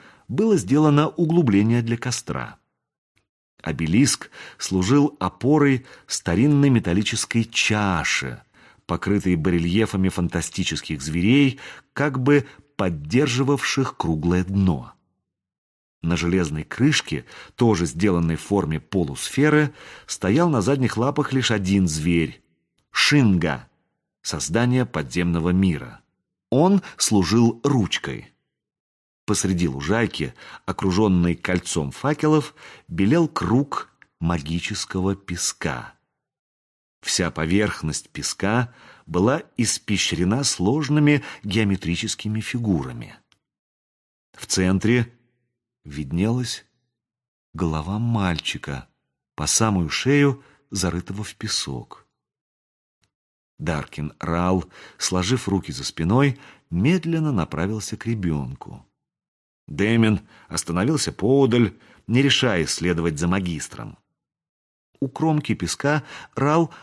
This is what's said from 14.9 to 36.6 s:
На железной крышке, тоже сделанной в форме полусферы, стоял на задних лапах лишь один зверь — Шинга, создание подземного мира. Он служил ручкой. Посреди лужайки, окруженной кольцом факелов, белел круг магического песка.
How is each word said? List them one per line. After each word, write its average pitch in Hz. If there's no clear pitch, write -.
На 82
железной 82
крышке, 117
тоже 101
сделанной 85
в 76
форме 80
полусферы, 139
стоял 143
на 131
задних 127
лапах 135
лишь 131
один 98
зверь — 80
Шинга, 90
создание 120
подземного 85
мира. 85
Он 180
служил 110
ручкой. 98
Посреди 92
лужайки, 73
окруженной 92
кольцом 82
факелов, 151
белел 113
круг 123
магического 87
песка. -